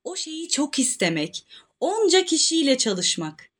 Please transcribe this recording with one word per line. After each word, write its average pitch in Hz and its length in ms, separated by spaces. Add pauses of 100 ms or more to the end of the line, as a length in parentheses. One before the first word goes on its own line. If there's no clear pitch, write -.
O 359 120
şeyi 320 340
çok 285 300
istemek, 165 680 (320)
onca 370 460
kişiyle 320 520
çalışmak. 180 840